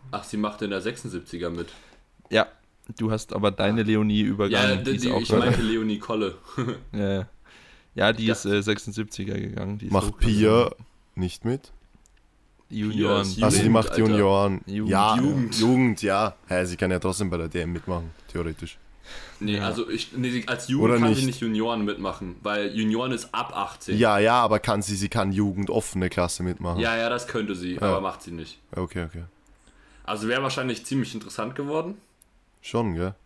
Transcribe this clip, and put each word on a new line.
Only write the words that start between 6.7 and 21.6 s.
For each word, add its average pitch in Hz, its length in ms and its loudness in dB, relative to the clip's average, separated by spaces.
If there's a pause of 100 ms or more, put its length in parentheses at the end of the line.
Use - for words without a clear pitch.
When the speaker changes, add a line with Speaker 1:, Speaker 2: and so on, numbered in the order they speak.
Speaker 2:
Ja, 101 200 0
ja. 98 160 -2 (680)
Ja, 101 160 4
die 110 140 0
Speaker 1:
Ja. 101 80 4
Speaker 2:
ist, - 100 -8
äh, 101 180 2
sechsundsiebziger 104 760 -4
gegangen. 101 420 -6
Die - 80 -10
ist - 60 -4
Speaker 3:
Macht 98 200 2
Speaker 2:
hochgegangen. 110 260 4
Speaker 3:
Pia 110 320 6 (460)
nicht 90 280 -4
mit? 127 280 -4 (960)
Speaker 1:
Pia 107 160 -8
Speaker 2:
Junioren. 101 380 2
Speaker 1:
ist 98 200 -2
Speaker 3:
Also 101 140 6
die 101 60 4
Speaker 1:
Jugend, 110 100 6
Speaker 3:
macht 113 180 4
Speaker 1:
Alter. - 140 0
Speaker 3:
Junioren. 101 600 4
Speaker 2:
Jugend. 101 260 -4
Speaker 3:
Ja, 107 240 4
Speaker 1:
Jugend. 127 420 0
Speaker 3:
Jugend, 120 440 4
ja. 101 340 0 (100)
Hä, 92 200 0
sie 87 100 -6
kann 92 160 0
ja 90 80 0
trotzdem 95 300 -2
bei 85 80 -2
der 82 100 -4
D 87 120 -4
M 85 120 -4
mitmachen, 85 380 -6 (180)
theoretisch. 82 500 -8 (600)
Speaker 1:
Nee, 104 200 -2
Speaker 2:
Ja. 104 80 -2
Speaker 1:
also 113 240 -4
ich, - 220 -6
nee, 127 180 -4
sie, 123 180 -4
als 120 200 -6
Jugend 135 240 2
Speaker 3:
Oder 117 60 4
Speaker 1:
kann 117 120 6
Speaker 3:
nicht? 135 100 4
Speaker 1:
sie 135 60 4
nicht 127 140 -4
Junioren 110 440 -2